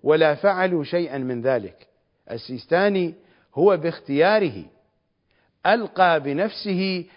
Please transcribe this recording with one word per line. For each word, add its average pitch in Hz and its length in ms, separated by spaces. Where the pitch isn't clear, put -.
ولا 151 320
فعلوا 185 480
شيئاً 156 340
من 127 240
ذلك. 117 460
السيستاني 165 840
هو 180 220
باختياره 160 880
ألقى 185 540
بنفسه 185 840